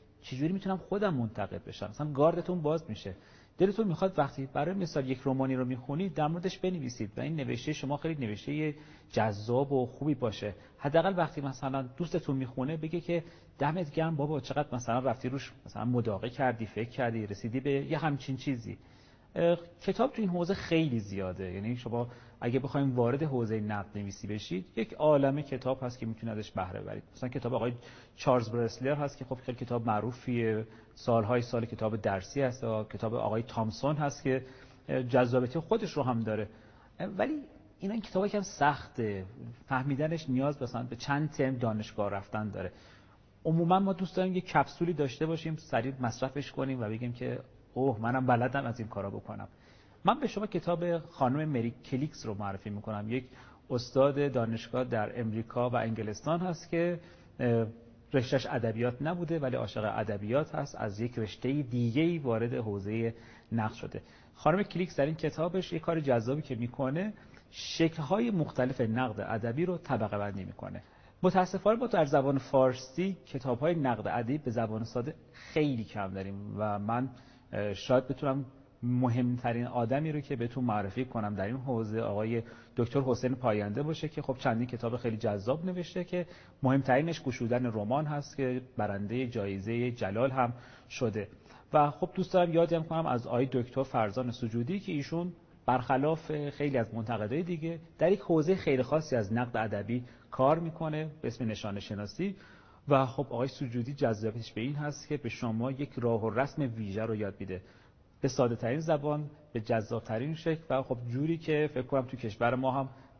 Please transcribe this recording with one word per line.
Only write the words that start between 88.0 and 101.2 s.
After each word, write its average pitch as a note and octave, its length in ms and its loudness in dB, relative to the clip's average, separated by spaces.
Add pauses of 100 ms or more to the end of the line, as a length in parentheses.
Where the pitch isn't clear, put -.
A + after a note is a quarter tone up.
هست D3 300 -6
که B2+ 260 -2 (140)
برنده G#2 500 -2
جایزه A2+ 640 -2
جلال A2+ 400 0
هم B2+ 220 2 (360)
شده. G#2+ 400 -2 (440)
و D3 180 8
خب F3 240 -4
دوست F3+ 180 -2
دارم F3 200 6
یادم E3 300 4
کنم D#3+ 240 -2
از B2 200 0
آقای B2+ 260 2
دکتر B2+ 300 0
فرزان A#2+ 480 0
سجودی A#2+ 500 -2
که F#3+ 120 -6
ایشون E3 400 -2 (340)
برخلاف C#3+ 840 2
خیلی C#3 280 0
از A2 160 0
منتقدای A2+ 480 -2
دیگه E3 380 -4 (180)
در E3+ 140 6
یک G3+ 80 2
حوزه D#3+ 340 4
خیلی C#3+ 280 4
خاصی D3 340 2
از G#2 160 0
نقد B2 240 0
ادبی A2 480 -2 (260)
کار C#3+ 280 4
می‌کنه D#3 520 -4 (120)